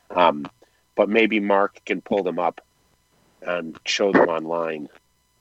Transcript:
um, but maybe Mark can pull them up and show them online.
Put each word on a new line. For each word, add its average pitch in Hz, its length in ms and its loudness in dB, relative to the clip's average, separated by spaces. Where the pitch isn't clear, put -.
um, 80 380 2
but 104 120 2
maybe 110 320 2
Mark 101 460 0
can 95 160 -6
pull 101 220 -2
them 87 160 -4
up 85 220 -4
and 85 420 -8
show 101 260 0
them 87 160 4
online. 82 640 -6